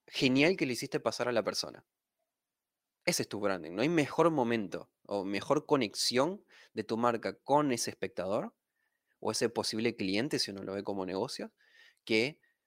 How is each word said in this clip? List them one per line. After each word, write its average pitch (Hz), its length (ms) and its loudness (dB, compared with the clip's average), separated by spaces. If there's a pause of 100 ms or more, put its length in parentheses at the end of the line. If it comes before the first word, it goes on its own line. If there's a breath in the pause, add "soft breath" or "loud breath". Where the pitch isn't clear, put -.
genial 143 500 4
que 160 80 0
le 127 80 0
hiciste 139 260 -4
pasar 120 280 -2
a 123 40 0
la 110 120 2
persona. 85 420 -6 (1200)
Ese 170 180 0
es - 60 -8
tu 107 100 -6
branding. 92 340 -2
No 98 80 -4
hay 143 80 2
mejor 160 400 2
momento 117 640 0 (140)
o 101 200 -4
mejor 101 400 0
conexión 135 800 0 (300 soft breath)
de 110 100 -4
tu 113 140 -2
marca 113 420 0
con 143 320 2
ese 117 180 -2
espectador 101 640 -4 (640)
o 110 120 -2
ese 113 180 0
posible 110 460 -2
cliente, 107 440 0
si - 120 -2
uno 98 120 -8
lo 98 100 -6
ve 98 100 -4
como 101 220 -4
negocio, 107 480 -4 (520 soft breath)
que 117 340 2 (280)